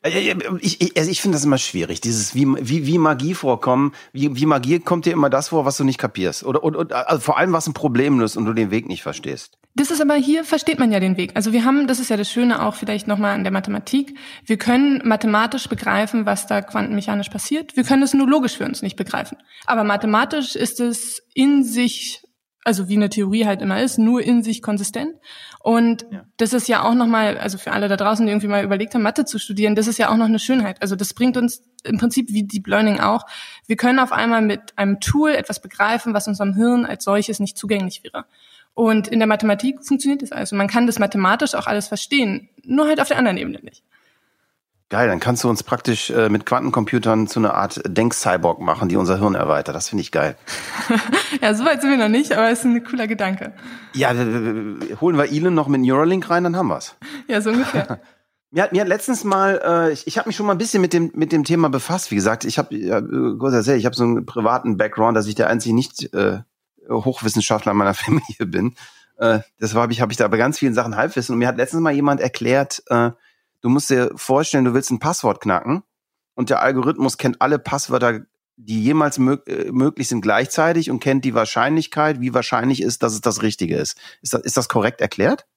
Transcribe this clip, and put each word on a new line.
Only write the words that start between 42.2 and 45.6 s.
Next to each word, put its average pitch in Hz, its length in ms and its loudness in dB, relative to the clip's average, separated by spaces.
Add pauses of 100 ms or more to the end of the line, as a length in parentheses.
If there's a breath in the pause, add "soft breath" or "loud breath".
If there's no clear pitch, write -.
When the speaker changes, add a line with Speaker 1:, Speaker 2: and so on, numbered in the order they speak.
Speaker 2:
nur 277 220 2
halt 302 140 2
auf 269 80 0
der 294 100 2
anderen 220 200 2
Ebene - 240 -8
nicht. - 200 -20 (1080)
Speaker 1:
Geil, 113 200 2
dann 92 100 0
kannst 120 240 -2
du 123 60 2
uns 110 160 0